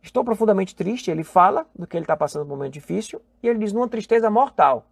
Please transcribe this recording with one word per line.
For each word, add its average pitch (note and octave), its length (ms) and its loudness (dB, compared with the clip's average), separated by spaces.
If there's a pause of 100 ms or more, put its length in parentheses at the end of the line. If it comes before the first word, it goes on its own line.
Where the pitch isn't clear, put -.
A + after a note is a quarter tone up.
"Estou B3 220 -2
profundamente G#3 500 0
triste", G#3 360 -6
ele D#3+ 140 -4
fala F#3+ 420 4 (120)
do F3 80 -12
que - 80 -14
ele E3 120 -4
tá D#3+ 100 0
passando D3+ 300 -4
por C#3+ 80 -10
um - 20 -10
momento C#3 160 -8
difícil, E3+ 480 -8 (220)
e A#3 60 0
ele A#3 100 0
diz, G#3+ 160 -2
"numa A#3+ 120 -2
tristeza A3+ 440 0
mortal." D3 600 2